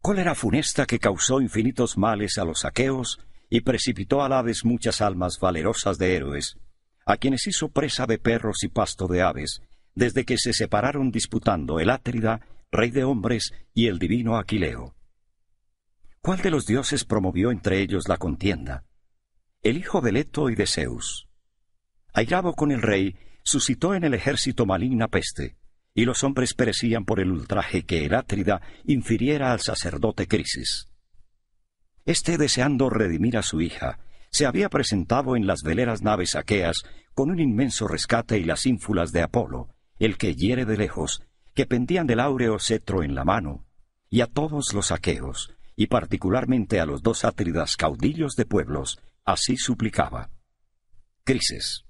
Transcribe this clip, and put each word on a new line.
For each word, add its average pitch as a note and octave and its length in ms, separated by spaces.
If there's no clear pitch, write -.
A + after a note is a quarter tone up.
Cólera F3+ 360
funesta C3 500
que A#2 140
causó B2 400
infinitos A#2 580
males G#2 400
a G2 60
los D#2+ 200
aqueos C3 540
y A#2 120
precipitó A#2+ 600
al C3+ 120
Hades A#2 300
muchas A#2 360
almas F2+ 400
valerosas F2+ 580
de F#2 160
héroes, C#2+ 420
a G2+ 120
quienes C3+ 320
hizo D#3+ 220
presa C3+ 360
de A2 120
perros A2+ 440
y A#2 60
pasto F#2+ 400
de F2+ 140
aves, D2 400
desde A#2+ 280
que B2 140
se A#2+ 140
separaron B2 580
disputando F2+ 680
el F2+ 100
Átrida, A2+ 560
rey A#2 220
de C3+ 100
hombres, A#2 500
y A#2 140
el F2+ 100
divino A2+ 400
Aquileo. F2 560
¿Cuál F#3 200
de F#3 120
los C#3 140
dioses C3 380
promovió F#2+ 460
entre F#2+ 300
ellos F#2+ 260
la F2+ 100
contienda? D#2 680
El A#2+ 120
hijo F#3 240
de A#2+ 100
Leto C#3 400
y A2 60
de G2+ 100
Zeus. - 640
Airado F3 420
con D3 180
el A#2+ 100
rey, G2 340
suscitó C#3+ 500
en F#3 80
el D3+ 100
ejército B2 540
maligna A2 400
peste, - 500
y A2+ 100
los B2 200
hombres C3 300
perecían A2+ 500
por G#2 160
el F#2 100
ultraje F#2 540
que E2 200
el D2 120
Átrida G2+ 440
infiriera C3 680
al A2 80
sacerdote - 640
Crises. - 640
Este, E3 340
deseando C3 520
redimir G#2+ 460
a - 80
su D#2+ 160
hija, E2 400
se C#3+ 160
había F#3 220
presentado B2+ 680
en G#2+ 100
las E2+ 160
veleras G#2 400
naves G2+ 320
aqueas E2+ 480
con C3+ 160
un F#3 80
inmenso B2 480
rescate G#2+ 540
y E2+ 40
las D#2+ 220
ínfulas F#2+ 460
de E2+ 100
Apolo, E2 460
el G#2 180
que F2+ 160
hiere A#2+ 300
de G#2+ 120
lejos, F2+ 460
que C3+ 120
pendían C3+ 420
del A2+ 100
áureo A#2+ 400
cetro F#2+ 460
en C#2 100
la C2 100
mano, E2+ 400
y A#2 120
a A#2 40
todos D3 480
los G2+ 160
aqueos, - 640
y G#2 100
particularmente G#2+ 920
a E2 40
los C#2+ 200
dos A2+ 200
átridas E2+ 520
caudillos D3 580
de A#2 100
pueblos, - 560
así G2 320
suplicaba. G2+ 720
Crises. - 680